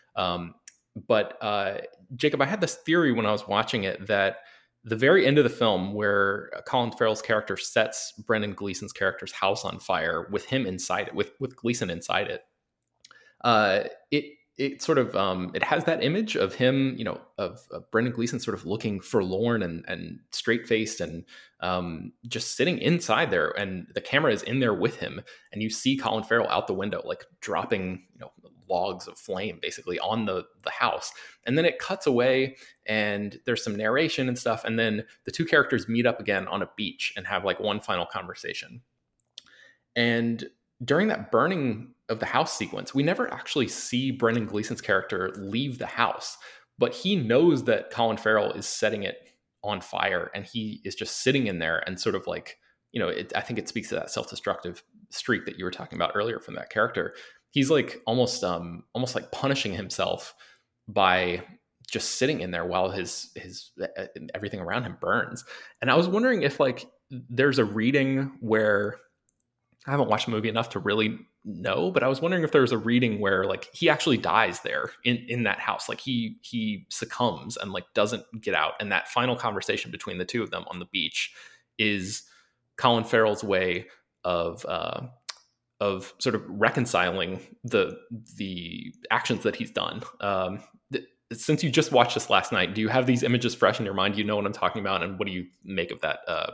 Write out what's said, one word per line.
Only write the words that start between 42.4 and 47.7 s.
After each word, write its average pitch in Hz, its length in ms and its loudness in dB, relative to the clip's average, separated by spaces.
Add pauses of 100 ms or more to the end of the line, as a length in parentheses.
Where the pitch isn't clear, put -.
sequence, - 360 -6
we 139 120 2
never 185 280 0
actually - 360 0
see 131 420 -2
Brendan 117 360 2
Gleeson's 107 340 -4
character 95 560 0
leave 120 420 -4
the 104 80 -6
house, - 500 -2 (400)
but - 160 2
he 196 220 0
knows 135 500 6
that 110 260 2